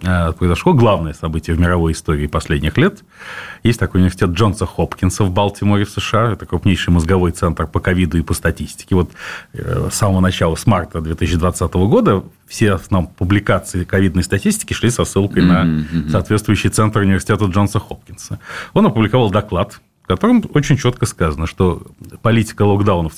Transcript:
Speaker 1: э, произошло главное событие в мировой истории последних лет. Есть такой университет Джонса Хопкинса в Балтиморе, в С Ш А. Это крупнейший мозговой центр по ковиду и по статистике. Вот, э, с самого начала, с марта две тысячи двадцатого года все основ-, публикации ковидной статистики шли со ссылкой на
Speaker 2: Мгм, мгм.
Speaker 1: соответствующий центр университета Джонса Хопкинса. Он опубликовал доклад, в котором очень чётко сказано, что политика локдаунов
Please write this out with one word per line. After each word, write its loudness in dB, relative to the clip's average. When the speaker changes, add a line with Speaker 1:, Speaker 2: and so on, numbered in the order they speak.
Speaker 1:
э, 0
произошло 0
главное 2
событие -4
в 0
мировой 2
истории -4
последних -2
лет. 0
Есть 2
такой 2
университет 2
Джонса 0
Хопкинса -2
в 0
Балтиморе, 0
в -6
С -8
Ш -2
А. -2
Это -10
крупнейший 0
мозговой 2
центр -2
по -4
ковиду 0
и 2
по -6
статистике. -4
Вот, 2
э, -6
с -6
самого 0
начала, 0
с -8
марта 0
две -4
тысячи -2
двадцатого 0
года 2
все 0
основ-, -2
публикации -2
ковидной 0
статистики -2
шли 0
со -2
ссылкой 0
на 4
Speaker 2:
Мгм, 0
мгм. -2
Speaker 1:
соответствующий 0
центр 0
университета 0
Джонса 0
Хопкинса. -14
Он 4
опубликовал 2
доклад, -2
в -6
котором 4
очень 2
чётко -2
сказано, -2
что 0
политика 0
локдаунов 2